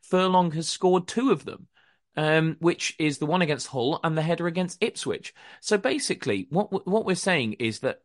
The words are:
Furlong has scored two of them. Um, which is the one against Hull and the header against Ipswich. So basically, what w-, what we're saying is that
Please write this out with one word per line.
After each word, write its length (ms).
Furlong 500
has 180
scored 400
two 220
of 120
them. 240
Um, 420
which 400
is 200
the 80
one 140
against 260
Hull 360
and 140
the 60
header 220
against 380
Ipswich. 500
So 160
basically, 720
what 200
w-, 140
what 220
we're 100
saying 440
is 200
that 260